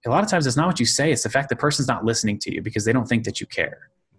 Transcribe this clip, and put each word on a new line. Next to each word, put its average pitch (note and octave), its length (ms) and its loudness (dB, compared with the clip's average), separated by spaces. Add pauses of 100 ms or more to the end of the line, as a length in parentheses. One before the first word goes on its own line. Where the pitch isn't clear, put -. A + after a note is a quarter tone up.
a A#2 40 -2
lot E3 140 4
of G#3+ 60 -2
times E3 180 2
it's B2 100 0
not D#3+ 100 4
what F3+ 120 0
you A#2+ 60 2
say, C#3+ 260 2
it's - 120 0
the A2 60 -4
fact C#3 200 0
the A#2+ 60 -2
person's C#3+ 320 0
not G#2+ 160 0
listening A2 360 0
to - 140 -6
you - 80 -6
because G#2+ 220 -4
they A2+ 100 4
don't B2 140 2
think A#2 180 2
that G2+ 140 -6
you - 80 -8
care, - 420 -6 (280)